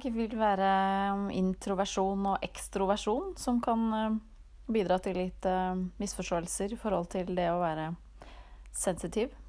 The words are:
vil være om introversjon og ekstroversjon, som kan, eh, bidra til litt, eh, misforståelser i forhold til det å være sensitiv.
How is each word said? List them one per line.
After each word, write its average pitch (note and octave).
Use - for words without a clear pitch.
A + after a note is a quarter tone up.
vil A3+
være G3+
om G3+
introversjon F#3+
og G3
ekstroversjon, G#3+
som A#3+
kan, A3+
eh, A3
bidra F#3
til F#3
litt, F#3
eh, F#3
misforståelser F#3+
i -
forhold F#3
til F#3
det F3+
å E3+
være D#3+
sensitiv. F#3+